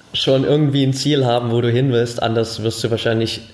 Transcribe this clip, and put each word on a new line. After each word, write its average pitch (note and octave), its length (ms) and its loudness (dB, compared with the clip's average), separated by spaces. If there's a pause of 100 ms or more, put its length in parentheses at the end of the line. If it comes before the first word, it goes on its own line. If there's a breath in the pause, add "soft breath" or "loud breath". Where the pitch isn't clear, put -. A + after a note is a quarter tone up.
(140)
schon C3+ 300 2
irgendwie C#3+ 400 2
ein C3 100 2
Ziel C#3 320 0
haben, A#2+ 260 0
wo A#2 100 2
du A#2+ 100 2
hin B2+ 220 2
willst, A#2+ 280 0
anders A2+ 420 -2
wirst A2+ 200 -2
du A2 80 -2
wahrscheinlich A2+ 500 -2 (120)